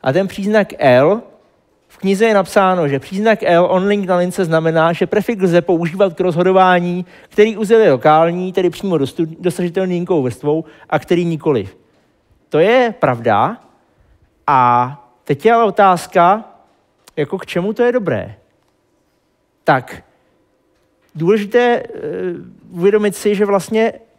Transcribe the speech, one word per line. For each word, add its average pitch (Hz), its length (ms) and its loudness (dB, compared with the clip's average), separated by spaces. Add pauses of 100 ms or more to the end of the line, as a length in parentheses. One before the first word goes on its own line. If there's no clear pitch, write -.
A 131 100 -2
ten 185 160 0
příznak 208 400 -2 (100)
L, 143 440 4 (640)
v - 100 -20
knize 196 260 0
je 220 100 2
napsáno, 185 540 2
že 139 100 -2
příznak 208 440 -2
L 175 280 2
on 185 160 0
link 202 200 -2
na 180 100 0
lince 180 280 -2
znamená, 160 480 0
že 170 140 -2
prefix 208 360 -4
lze 175 200 2
používat 170 520 -2
k - 60 -12
rozhodování, 180 880 2 (220)
který 214 280 2
uzel 220 240 2
je 190 120 4
lokální, 165 600 2
tedy 180 180 0
přímo 180 260 -4
dostu-, 156 440 -4
dosažitelný 180 540 -4
linkovou 175 280 -2
vrstvou, 147 420 -4 (260)
a 156 80 -2
který 175 260 -2
nikoliv. 143 540 -4 (680)
To 151 100 -2
je 226 400 2
pravda. 120 580 0 (920)
A 123 560 0 (220)
teď - 220 -4
je 226 60 4
ale 233 120 2
otázka, 190 800 2 (720)
jako 151 220 -6
k - 80 -14
čemu 185 260 -4
to 226 100 -2
je 240 100 2
dobré. 123 420 -4 (1300)
Tak, - 380 -2 (1120)
důležité, 202 440 0
eh, 240 320 0 (800)
uvědomit 202 460 0
si, 208 180 -2
že 202 100 0
vlastně 208 480 -2 (260)